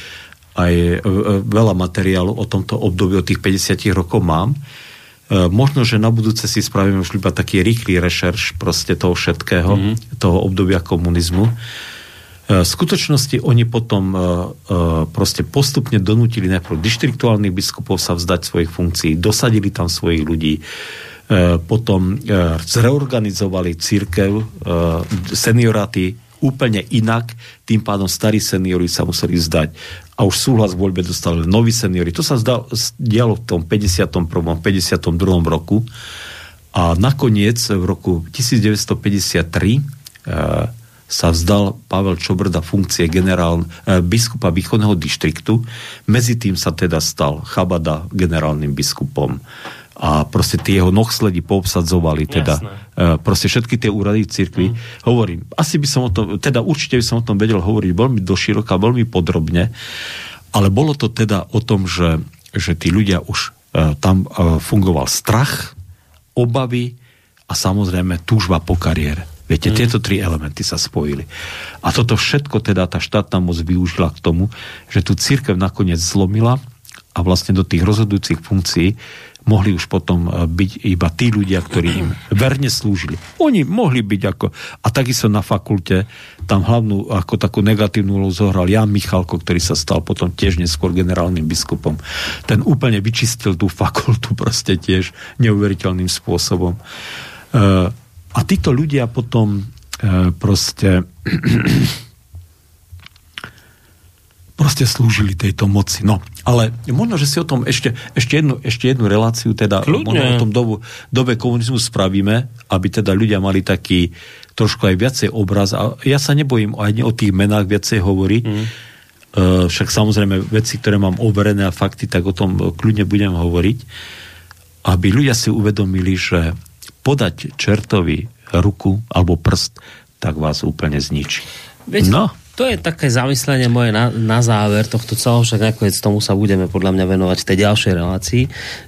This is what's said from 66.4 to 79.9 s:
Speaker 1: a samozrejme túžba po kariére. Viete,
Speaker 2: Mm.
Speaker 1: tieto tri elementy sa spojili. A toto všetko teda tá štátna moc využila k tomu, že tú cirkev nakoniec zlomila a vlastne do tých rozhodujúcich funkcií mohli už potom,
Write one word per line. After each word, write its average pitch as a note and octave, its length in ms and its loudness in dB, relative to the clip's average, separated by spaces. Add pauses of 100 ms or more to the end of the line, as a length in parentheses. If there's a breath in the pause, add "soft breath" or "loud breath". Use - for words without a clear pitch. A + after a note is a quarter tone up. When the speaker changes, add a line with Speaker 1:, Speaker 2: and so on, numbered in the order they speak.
Speaker 1:
a - 80 -10
samozrejme F#2 720 0
túžba G2 340 2
po - 160 -2
kariére. D#2+ 540 -2 (160)
Viete, D#2 240 0
Speaker 2:
Mm. G#2+ 80 2
Speaker 1:
tieto A#2 240 2
tri G2 180 0
elementy D#2+ 440 -4
sa D#2 180 -4
spojili. D2 480 -4 (500 loud breath)
A - 140 -2
toto A#2+ 240 2
všetko - 420 -2
teda F#2 300 0
tá - 100 -4
štátna G2 400 -2
moc F2 160 0
využila E2+ 560 0
k - 80 -10
tomu, F2 300 0 (380 loud breath)
že - 140 -2
tú - 140 0
cirkev A#2+ 400 0
nakoniec F2+ 460 0
zlomila G#2 560 2 (560)
a - 80 -4
vlastne F2+ 320 2
do F#2+ 100 4
tých F2 220 2
rozhodujúcich G2+ 560 0
funkcií F#2+ 560 0 (460 loud breath)
mohli G#2 320 4
už F2 120 -4
potom, F2 380 0